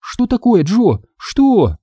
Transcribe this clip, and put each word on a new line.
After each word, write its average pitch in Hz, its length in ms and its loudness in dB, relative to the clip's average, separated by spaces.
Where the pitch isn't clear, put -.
Что - 260 -6
такое, 240 360 0
Джо? 175 380 0
Что? 214 680 0